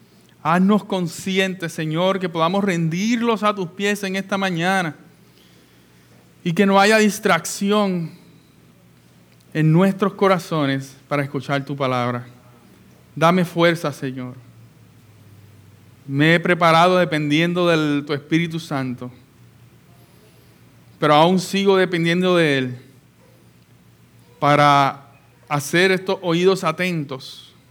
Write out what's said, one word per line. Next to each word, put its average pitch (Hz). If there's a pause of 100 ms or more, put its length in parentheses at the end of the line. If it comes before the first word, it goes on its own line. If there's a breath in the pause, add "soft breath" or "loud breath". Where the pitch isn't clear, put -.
(440 soft breath)
Haznos 190
conscientes, 185
Señor, 175
que 180
podamos 170
rendirlos 202
a 214
tus 185
pies 202
en 190
esta 196
mañana 180 (1500 soft breath)
y 175
que 202
no 196
haya 214
distracción 196 (1400 loud breath)
en 156
nuestros 190
corazones 156 (120)
para 143
escuchar 139
tu 143
palabra. 123 (880)
Dame 170
fuerza, 170
Señor. 127 (1700)
Me 147
he 170
preparado 175
dependiendo 165
de 151
tu 151
Espíritu 160
Santo, 127 (1900)
pero 151
aún 175
sigo 196
dependiendo 175
de 151
Él 127 (1600)
para 143 (460)
hacer 170
estos 185
oídos 185
atentos, 160 (180)